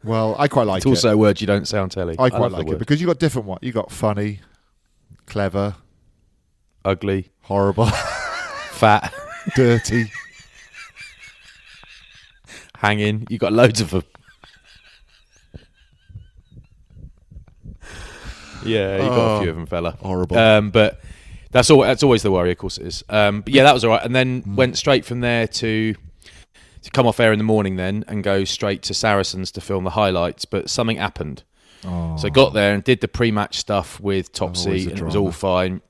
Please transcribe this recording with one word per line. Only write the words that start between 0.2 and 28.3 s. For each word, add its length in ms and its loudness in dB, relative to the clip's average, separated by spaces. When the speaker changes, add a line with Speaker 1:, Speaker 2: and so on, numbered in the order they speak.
Speaker 1:
I 80 2
quite 220 2
like 100 0
Speaker 2:
It's 80 -2
also 240 4
Speaker 1:
it. 40 4
Speaker 2:
a 40 4
word 220 4
you 80 -4
don't 180 0
say 120 -4
on 100 -2
telly. 300 -6
Speaker 1:
I 60 2
Speaker 2:
I 60 4
Speaker 1:
quite 120 -2
Speaker 2:
love 100 0
the 60 -8
Speaker 1:
like 80 -6
it 40 -6
Speaker 2:
word. 80 -2
Speaker 1:
because 220 0
you 80 -2
got 100 0
different 300 -2
ones. 140 -8
You 100 -8
got 180 -4
funny, 500 -4
clever, 480 -2
Speaker 2:
Ugly. 480 -2
Speaker 1:
horrible, 440 0
<laughs> 840 -6
Speaker 2:
Fat. 420 4
<laughs> 220 -6
Speaker 1:
dirty, 560 2
Speaker 2:
Hanging. 520 0
You 100 -6
got 140 0
loads 280 4
of 100 -2
them. 140 0
Yeah, 320 -2
you 120 0
got 100 0
a 200 2
Speaker 1:
Oh, 20 0
Speaker 2:
few 100 -2
of 60 -8
them, 100 -10
fella. 360 -4
Speaker 1:
horrible. 340 -2
Speaker 2:
Um, 340 6
but 300 2
that's 200 4
all. 120 10
That's 200 2
always 200 4
the 80 0
worry, 200 2
of 80 -4
course 200 -10
it 80 -12
is. 220 -12
Um, 340 2
but 120 -6
yeah, 80 8
that 100 8
was 120 2
all 60 4
right. 140 2
And 100 -4
then 280 0
Speaker 1:
Mm. 140 -8
Speaker 2:
went 220 2
straight 260 2
from 160 -6
there 260 0
to, 480 -2
to 80 -18
come 160 4
off 140 2
air 120 6
in 60 2
the 60 -2
morning 320 0
then 320 -4
and 160 -6
go 200 0